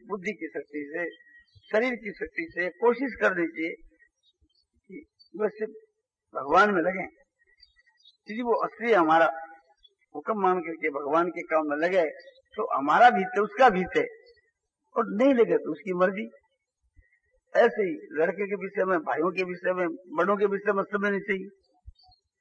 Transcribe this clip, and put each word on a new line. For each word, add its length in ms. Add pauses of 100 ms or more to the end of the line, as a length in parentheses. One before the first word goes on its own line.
बुद्धि 260
की 180
शक्ति 380
से, 200 (600)
शरीर 260
की 180
शक्ति 360
से 180 (100)
कोशिश 420
करनी 280
चाहिए 260 (1160)
कि 140 (300)
वैसे 320 (680)
भगवान 360
में 120
लगे। 220 (1200)
यदि 140
वो 200
असली 320
हमारा 360 (840)
हुक्म 280
मान 180
करके 300
भगवान 400
के 140
काम 220
में 120
लगे 260 (520)
तो 60 (100)
हमारा 380
भी 120
है, 180
उसका 300
भी 100 (160)
है, 60 (920)
और 140
नहीं 240
लगे 220
तो 160
उसकी 220
मर्जी। 300 (1300)
ऐसे 280
ही 100 (200)
लड़के 340
के 100
विषय 280
में, 160
भाइयों 320
के 120
विषय 280
में, 140 (300)
बड़ों 200
के 100
विषय 260
में 120
समझनी 360
चाहिए। 280 (920)